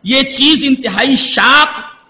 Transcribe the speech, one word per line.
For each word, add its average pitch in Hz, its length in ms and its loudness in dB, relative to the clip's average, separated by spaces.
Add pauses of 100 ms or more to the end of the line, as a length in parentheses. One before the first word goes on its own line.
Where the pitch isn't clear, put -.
یہ 262 140 2
چیز 285 420 0
انتہائی 262 500 0
شاق 269 680 0 (280)